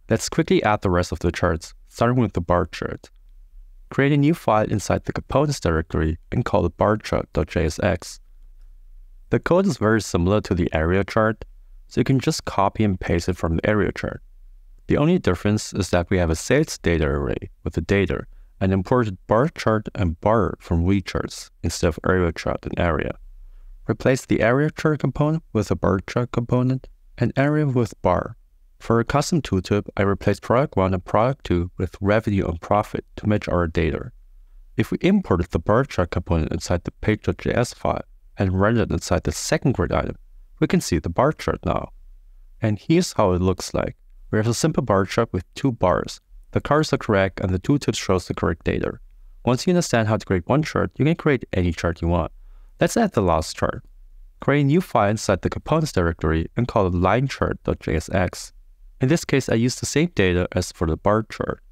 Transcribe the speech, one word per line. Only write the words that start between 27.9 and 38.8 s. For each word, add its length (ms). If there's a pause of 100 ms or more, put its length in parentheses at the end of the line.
bar. 360 (420)
For 200
a 60
custom 360
tooltip, 540
I 60
replaced 400
product 340
one 180
and 100
product 420
two 320
with 240
revenue 440
and 140
profit 460 (100)
to 120
match 200
our 200
data. 440 (640)
If 160
we 80
imported 520
the 80
bar 260
chart 260
component 400
inside 320
the 80
page 320
dot 140
J 160
S 200
file 300 (340)
and 220
rendered 320